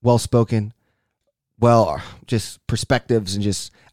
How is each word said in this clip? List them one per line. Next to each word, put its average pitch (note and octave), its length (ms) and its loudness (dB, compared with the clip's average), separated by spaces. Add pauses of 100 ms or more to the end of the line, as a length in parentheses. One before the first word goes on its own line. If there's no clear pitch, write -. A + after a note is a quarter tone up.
Well-spoken. A#2 720 0 (880)
Well, A2 420 2 (240)
just - 420 -6
perspectives A2 680 -2
and G2+ 80 -4
just, - 280 -4 (220)